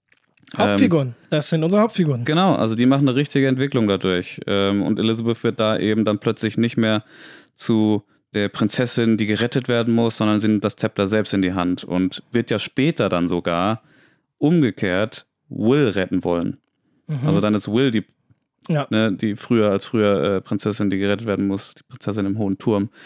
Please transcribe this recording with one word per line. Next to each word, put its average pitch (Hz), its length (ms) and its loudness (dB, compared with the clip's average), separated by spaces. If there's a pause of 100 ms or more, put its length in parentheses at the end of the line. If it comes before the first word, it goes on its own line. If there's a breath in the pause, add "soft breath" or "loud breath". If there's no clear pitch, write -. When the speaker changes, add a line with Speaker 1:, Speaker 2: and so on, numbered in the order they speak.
(540)
Speaker 1:
Ähm, - 40 -6
Speaker 2:
Hauptfiguren, 175 560 2 (160)
das 151 180 -2
sind 160 160 0
unsere 196 160 2
Hauptfiguren. 151 460 0
Speaker 1:
Genau, 165 300 2
also 110 180 0
die 120 100 2
machen 139 240 4
eine 123 80 0
richtige 139 320 2
Entwicklung 131 400 2
dadurch. 92 580 0
Ähm, 101 360 2
und 98 160 0
Elizabeth 113 460 0
wird 117 140 -2
da 107 200 0
eben 107 260 0
dann 104 140 0
plötzlich 110 400 -2
nicht 113 180 0
mehr 110 280 0 (520 loud breath)
zu 107 460 0 (320)
der 101 160 -2
Prinzessin, 113 640 0
die 107 80 -2
gerettet 110 440 -2
werden 117 260 0
muss, 117 240 0
sondern 107 220 2
sie 107 80 0
nimmt 104 160 2
das 104 120 -4
Zepter 101 320 -2
selbst 107 240 0
in 101 80 0
die 92 140 0
Hand 87 300 -2
und 92 380 -4 (100)
wird 117 180 0
ja 110 80 0
später 127 500 -2
dann 87 200 0
sogar 87 520 -2 (560 soft breath)
umgekehrt 110 920 0 (220)
Will 127 400 2
retten 92 340 -2
wollen. 87 360 -2 (480)
Speaker 2:
Mhm. 143 220 -4
Speaker 1:
Also 156 120 2
dann 107 140 2
ist 101 180 -4
Will 131 180 2
die, 110 140 0 (640)
Speaker 2:
Ja. 147 220 0
Speaker 1:
ne, 110 220 2
die 104 240 -4
früher, 110 340 2
als 98 160 -2
früher, 101 360 2 (140)
äh, 92 60 -4
Prinzessin, 107 480 -4
die 95 80 -2
gerettet 101 280 -2
werden 101 200 0
muss, 98 300 -4
die - 120 -20
Prinzessin 104 380 -6
im 98 100 -4
hohen 98 220 -4
Turm, 101 320 0 (160 loud breath)